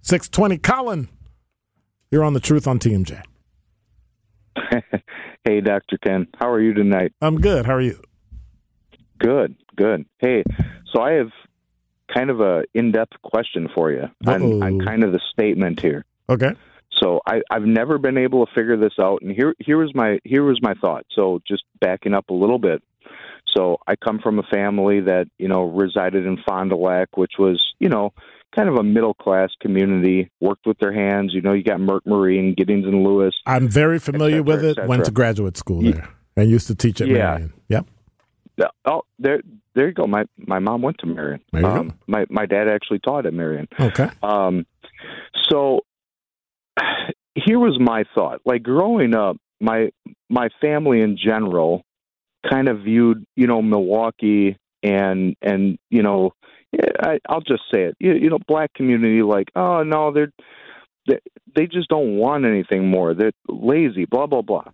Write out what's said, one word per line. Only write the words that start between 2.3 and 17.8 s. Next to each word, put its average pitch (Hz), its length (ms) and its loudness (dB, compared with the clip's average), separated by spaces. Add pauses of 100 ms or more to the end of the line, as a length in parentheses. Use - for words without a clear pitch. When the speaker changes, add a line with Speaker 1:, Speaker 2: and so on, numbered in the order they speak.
Speaker 1:
The 127 60 0
Truth 151 260 0
on 127 140 0
T 117 120 2
M 95 120 0
J. - 180 -12 (1300)
Speaker 2:
<laughs> - 260 -4 (640)
Hey, 104 160 2
Doctor 98 380 -2
Ken. 95 300 -2 (100)
How 123 120 -2
are 113 100 2
you 110 120 2
tonight? 98 480 2
Speaker 1:
I'm 156 200 0
good. 165 260 2
How 131 80 0
are 131 60 0
you? 127 200 -4 (1160)
Speaker 2:
Good, 117 380 0 (180)
good. 101 320 0 (120)
Hey, 123 260 0 (480)
so 117 100 0
I 143 120 0
have 120 160 0 (840)
kind 131 160 -2
of 117 100 -2
a 90 220 2 (120)
in-depth 113 480 0
question 90 520 -4
for 82 160 0
you 69 180 -4 (160)
on, 113 380 0
on - 0 - (180)
Speaker 1:
Uh-oh. 92 60 -4
Speaker 2:
kind 113 160 0
of 101 100 2
the 90 80 0 (120)
statement 95 480 0
here. 76 240 -2 (240)
Speaker 1:
Okay. 127 240 0 (500)
Speaker 2:
So 87 240 2
I, 110 140 -2 (100)
I've 107 140 -2
never 117 340 2